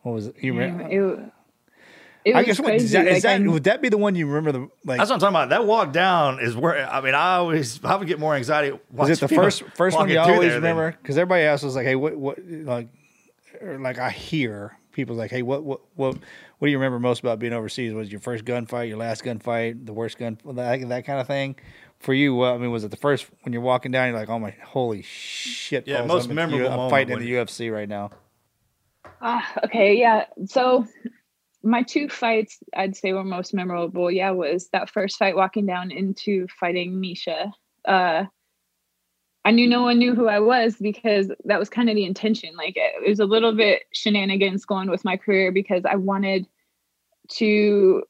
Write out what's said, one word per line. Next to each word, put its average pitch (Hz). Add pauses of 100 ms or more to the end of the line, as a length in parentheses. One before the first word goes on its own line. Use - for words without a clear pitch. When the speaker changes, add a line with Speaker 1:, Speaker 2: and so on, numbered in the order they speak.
Speaker 1:
What 123
was 107
it? -
You 131
Speaker 2:
Yeah, 120
Speaker 1:
remember? 170
Speaker 2:
it, - (920)
it 208
Speaker 1:
I -
Speaker 2:
was 240
Speaker 1:
guess 220
what, 302
Speaker 2:
crazy. 233
Speaker 1:
is 214
that, 185
is 185
Speaker 2:
Like, -
Speaker 1:
that, 196
Speaker 2:
I 196
Speaker 1:
would 156
that 214
be 254
the 214
one 202
you 165
remember? 151
The, 131 (140)
like, 131
Speaker 3:
That's 208
what 262
I'm 175
talking 196
about. 151
That 208
walk 208
down 160
is 117
where, 139
I 135
mean, 135
I 180
always, 160
I 147
would 196
get 156
more 151
anxiety 143
Speaker 1:
Is 139
it - (120)
Speaker 3:
watching 139
Speaker 1:
the 143
Speaker 3:
people 311
Speaker 1:
first, - (120)
first 170
one 160
Speaker 3:
walking 147
Speaker 1:
you 160
Speaker 3:
through 180
Speaker 1:
always 175
Speaker 3:
there 120
than 165
Speaker 1:
remember? 160
'Cause 139
everybody 180
else 143
was 135
like, 127
"Hey, 131
what, 156
what," 139
like, 135 (720)
or, 170
like, 127
I 127
hear 107 (160)
people 120
like, 113
"Hey, 127
what, 139
what, 135 (140)
what, 131 (400)
what 147
do 147
you 143
remember 131
most 123
about 113
being 117
overseas? 113
Was 107
it -
your 104
first 117
gunfight, 120
your 107
last 113
gunfight, 117
the 107
worst 113
gun," 113
that, 123
that 120
kind 139
of 123
thing? 139 (440)
For 135
you, 139
what, 123
I 120
mean, 123
was 113
it 101
the -
first, 143 (160)
when 127
you're 117
walking 127
down, 127
you're 117
like, 107
"Oh 117
my, 107 (120)
holy 117
shit, -
Speaker 3:
Yeah, 139
Speaker 1:
balls, 120
Speaker 3:
most 180
Speaker 1:
I'm 120
in 147
Speaker 3:
memorable 156
Speaker 1:
U-, 127
I'm 123
Speaker 3:
moment 127
Speaker 1:
fighting 131
in 120
Speaker 3:
when 120
Speaker 1:
the 120
U 123
F 113
C 117
right 107
now." 101 (1120)
Speaker 2:
Ah, 226 (120)
okay, 208
yeah. 226 (200)
So 254 (800)
my 240
two 285
fights 220 (180)
I'd 196
say 190
were 190
most 185
memorable, 175
yeah, 190
was 180
that -
first 196
fight 196
walking 190
down 185
into 190 (140)
fighting 180
Misha. 180 (340)
Uh, 180 (1160)
I 208
knew 240
no 240
one 240
knew 247
who 226
I 208
was 226
because 202 (140)
that 202
was 208
kind 233
of 220
the 202
intention. 196
Like, 170
it 123
was 208
a 214
little 220
bit 214 (100)
shenanigans 196
going 190
with 185
my 190
career 190
because 190
I -
wanted 196 (840)
to 208